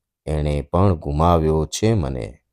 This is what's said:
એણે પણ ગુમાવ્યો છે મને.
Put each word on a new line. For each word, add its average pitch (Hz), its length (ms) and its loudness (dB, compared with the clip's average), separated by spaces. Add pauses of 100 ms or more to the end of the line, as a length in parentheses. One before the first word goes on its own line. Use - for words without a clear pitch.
(260)
એણે 73 360 -2
પણ 90 340 0
ગુમાવ્યો 78 720 2
છે 110 280 -2
મને. 65 480 -4 (120)